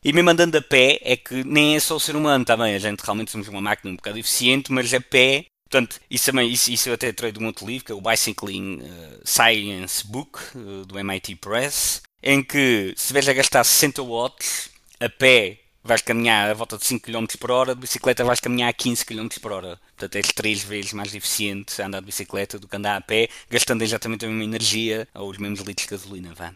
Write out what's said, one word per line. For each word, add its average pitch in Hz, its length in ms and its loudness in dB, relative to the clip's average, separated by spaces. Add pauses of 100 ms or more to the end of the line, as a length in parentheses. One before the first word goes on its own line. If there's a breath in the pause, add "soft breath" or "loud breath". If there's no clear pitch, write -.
E 143 120 2
mesmo 175 160 6
andando 170 260 4
a 147 60 4
pé, 131 400 6
é 127 160 0
que 131 260 -6
nem 151 320 4
é 156 60 0
só 160 160 0
o - 20 -2
ser 151 160 -2
humano, 143 300 2
tá 117 100 4
bem? 110 180 0
A 98 60 -2
gente 104 220 -4
realmente 107 300 -4
somos 104 180 -10
uma 101 100 -12
máquina 104 320 -4
um 90 60 -10
bocado 104 200 -10
eficiente, 127 540 2
mas 127 220 0
a 127 60 2
pé, 135 460 4 (240)
portanto, 127 400 0
isso 123 160 -2
também, 123 260 2
isso, 120 200 0
isso 123 180 0
eu 120 60 0
até 117 180 -4
tirei 113 180 -6
de 104 80 -16
um 113 60 -4
outro 107 200 -8
livro, 113 200 -8
que 120 60 -12
é 104 40 -8
o 98 60 -12
Bicycling, 98 800 -2
eh, 80 420 -18
Science 104 840 2
Book, 110 340 -10 (160)
eh, 98 300 -12
do 95 120 -14
M 98 180 -4
I 92 60 -4
T 98 140 -12
Press, 123 640 -2 (200)
em 139 220 4
que 120 540 2
se - 60 -4
estiveres 139 260 2
a 131 40 4
gastar 131 300 4
sessenta - 380 4
watts, - 720 -6 (280)
a 120 80 -2
pé 113 520 6 (240)
vais 110 180 4
caminhar 113 480 2
a 107 40 0
volta 110 240 -6
de - 80 -6
cinco 120 200 -2
quilómetros 113 320 -6
por 120 140 -4
hora, 127 240 2
de 127 60 -16
bicicleta 127 440 0
vais 120 140 2
caminhar 123 300 0
a 117 40 -2
quinze - 320 -2
quilómetros 110 340 -10
por 110 120 -10
hora. 92 280 -10 (160)
Portanto, 101 200 -10
és 101 120 -2
três 104 360 -4
vezes 101 280 -10
mais 101 220 -10
eficiente 101 680 -6
a 98 60 -6
andar 98 120 -8
de 95 80 -16
bicicleta 101 500 -8
do 95 100 -20
que - 80 -12
andar 101 220 -2
a 95 40 -8
pé, 113 280 0 (200 loud breath)
gastando 117 340 0
exatamente 113 420 -4
a - 20 -6
mesma 110 160 -4
energia 110 680 -2
ou 98 160 -10
os 95 80 -14
mesmos 101 220 -6
litros 98 280 -8
de - 40 -12
gasolina, 95 420 -12
vá. 85 220 -12